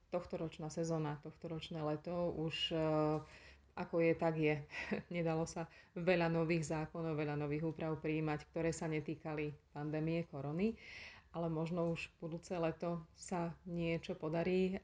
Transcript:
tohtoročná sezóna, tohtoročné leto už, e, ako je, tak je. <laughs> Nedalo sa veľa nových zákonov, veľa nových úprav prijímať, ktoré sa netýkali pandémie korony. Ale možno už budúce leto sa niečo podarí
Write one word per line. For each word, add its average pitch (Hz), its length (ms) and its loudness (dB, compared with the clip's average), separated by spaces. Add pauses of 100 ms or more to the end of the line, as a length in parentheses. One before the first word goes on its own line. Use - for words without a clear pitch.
tohtoročná 165 640 -4
sezóna, 156 480 0
tohtoročné 160 640 -6
leto 170 480 0
už, - 400 -2
e, 160 80 2 (960)
ako 180 240 -4
je, 165 160 8
tak 160 240 2
je. 151 160 6 (320)
<laughs> - 320 -4
Nedalo 165 240 2
sa 165 240 -6 (320)
veľa 170 320 6
nových 165 320 4
zákonov, 156 560 -2
veľa 147 160 0
nových 147 320 0
úprav 156 320 -2
prijímať, 156 400 0 (160)
ktoré 165 160 2
sa 165 160 -2
netýkali 151 640 -2 (240)
pandémie 156 560 0
korony. 156 480 0 (540)
Ale 170 160 0
možno 165 400 0
už - 320 -4
budúce 170 320 -6
leto 165 480 0 (160)
sa 170 480 -4
niečo 170 480 0
podarí 185 720 2